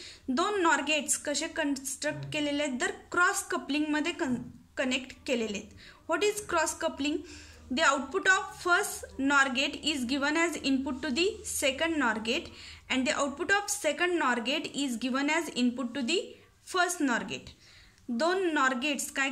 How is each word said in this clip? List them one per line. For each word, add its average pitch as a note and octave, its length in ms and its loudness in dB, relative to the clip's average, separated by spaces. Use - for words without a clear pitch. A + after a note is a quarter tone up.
दोन F4+ 340 2
नॉर D4+ 260 4
गेट्स D4 380 0
कसे D4 300 -2
कन्स्ट्रक्ट D4 800 -4
केलेले D4 300 0
आहेत, B3+ 180 -2
तर F#4+ 100 0
क्रॉस F4 400 2
कपलिंगमध्ये D4+ 600 0
कन-, C#4 300 -2
कनेक्ट C4 380 -2
केलेले A3+ 300 0
आहेत. - 200 -14
What E4+ 120 2
is G#4 260 2
cross E4 220 2
coupling? D4+ 360 -2
The D#4+ 100 2
output C#4+ 460 2
of G4 120 2
first - 580 0
nor C#4 240 6
gate D4 180 0
is C4 200 -2
given C#4+ 320 0
as E4+ 120 0
input C4+ 340 0
to D#4 140 0
the E4+ 80 4
second D#4 540 0
nor A#3 140 2
gate D#4 180 -2
and B3+ 180 2
the D4 60 2
output D#4+ 340 -2
of G4+ 120 -2
second E4+ 480 0
nor C4 180 2
gate D#4 240 -2
is B3 140 -2
given C4 320 0
as D#4+ 220 0
input B3 300 0
to C#4+ 80 -4
the D#4 160 0
first F4+ 360 2
nor A3+ 100 2
gate. B2+ 220 -10
दोन E4+ 340 2
nor C4 240 4
गेट्स C#4+ 300 -2
काय C#4 200 0